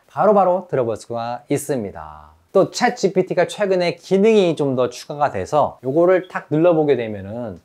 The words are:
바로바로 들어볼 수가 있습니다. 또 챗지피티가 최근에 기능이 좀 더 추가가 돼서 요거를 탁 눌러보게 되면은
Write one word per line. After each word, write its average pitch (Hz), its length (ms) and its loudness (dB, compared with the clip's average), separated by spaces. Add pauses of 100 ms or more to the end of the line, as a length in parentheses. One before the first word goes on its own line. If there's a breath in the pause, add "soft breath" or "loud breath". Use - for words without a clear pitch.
바로바로 185 640 2
들어볼 117 280 -2
수가 117 520 -8
있습니다. 85 760 -6 (240)
또 185 200 2
챗지피티가 180 760 -2
최근에 180 480 -2
기능이 190 600 2
좀 139 200 -2
더 123 140 0
추가가 147 420 -4
돼서 107 520 -2
요거를 175 440 2
탁 190 220 -10
눌러보게 156 460 2
되면은 107 680 -8